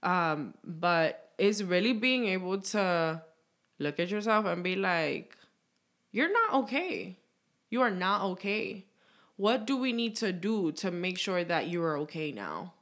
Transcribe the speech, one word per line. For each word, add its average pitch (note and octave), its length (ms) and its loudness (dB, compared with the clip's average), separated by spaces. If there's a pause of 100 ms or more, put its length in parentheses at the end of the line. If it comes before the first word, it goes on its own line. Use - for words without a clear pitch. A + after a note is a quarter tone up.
Um, E3 500 0 (100)
but E3 760 0
it's G#3 240 4
really F#3+ 320 2
being B3 320 2
able F#3+ 340 -2
to E3+ 640 2 (560)
look D3 220 -4
at F3 100 0
yourself G#3+ 340 2
and F3 180 -2
be F#3 140 -2
like, E3+ 580 -2 (800)
"You're C#4 180 0
not A4 220 2 (120)
okay. A3 520 -6 (540)
You A#3+ 100 0
are B3 100 4
not F#3+ 300 0 (120)
okay. G3+ 520 -6 (520)
What A3 300 2
do C4+ 120 0
we B3+ 160 0
need A#3 220 -2
to G#3+ 180 0
do F#3+ 380 0
to F#3 180 -4
make F3+ 260 -4
sure F3+ 260 -2
that E3 260 0
you E3+ 140 -2
are D#3+ 220 0
okay D3+ 280 -6
now?" G2+ 500 -8